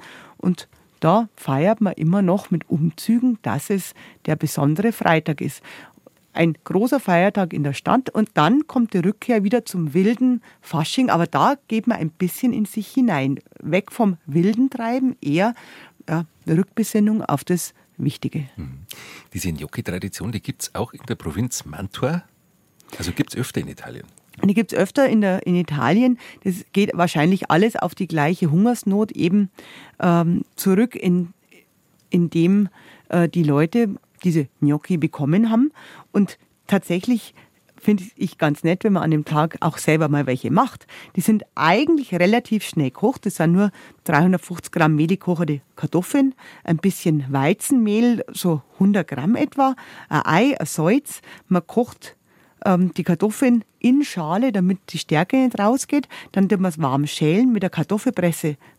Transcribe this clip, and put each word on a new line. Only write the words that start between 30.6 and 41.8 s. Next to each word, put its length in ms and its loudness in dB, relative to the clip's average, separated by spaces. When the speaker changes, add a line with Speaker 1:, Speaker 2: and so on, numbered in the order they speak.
Speaker 1:
in, 380 -2
in 220 0
dem, 400 2
äh, 180 2
die 140 0
Leute 540 2
diese 240 0
Gnocchi 360 0
bekommen 540 0
haben. 220 2
Und 260 0
tatsächlich 640 -2
finde 280 0
ich 220 -6
ganz 240 0
nett, 220 0
wenn 100 2
man 80 0
an 80 0
dem 160 0
Tag 340 -2
auch 160 -2
selber 320 2
mal 180 0
welche 240 -2
macht. 360 0
Die 40 0
sind 240 0
eigentlich 600 2